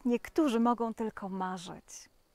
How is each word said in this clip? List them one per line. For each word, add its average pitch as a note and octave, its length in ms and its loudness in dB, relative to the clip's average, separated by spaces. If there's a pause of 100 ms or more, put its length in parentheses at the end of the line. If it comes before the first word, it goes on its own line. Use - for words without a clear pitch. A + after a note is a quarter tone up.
niektórzy A#3+ 540 2
mogą A#3 340 2
tylko G#3+ 360 -6
marzyć. F#3 800 -8 (260)